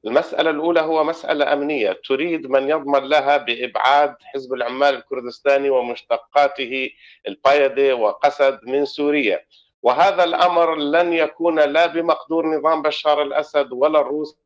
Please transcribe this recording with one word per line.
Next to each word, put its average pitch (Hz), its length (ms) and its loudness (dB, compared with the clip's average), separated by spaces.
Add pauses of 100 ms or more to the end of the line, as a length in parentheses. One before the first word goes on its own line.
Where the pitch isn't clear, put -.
المسألة 160 440 -2
الأولى 165 300 0
هو 156 240 0
مسألة 151 500 -2
أمنية، 143 460 -2 (100)
تريد 151 380 -4
من 135 220 0
يضمن 143 300 0
لها 139 380 2
بإبعاد 123 840 0
حزب 131 320 -10
العمال 131 420 0
الكردستاني 139 760 -2
ومشتقاته 131 1200 -2 (380)
البايدي 135 680 2
وقسد 131 720 0
من 135 220 0
سوريا، 143 540 -2 (440)
وهذا 175 400 4
الأمر 170 520 2
لن 165 380 0
يكون 160 460 0
لا 151 260 4
بمقدور 165 600 -2
نظام 156 360 0
بشار 147 400 0
الأسد 143 500 -2
ولا 147 300 2
الروس 151 440 -6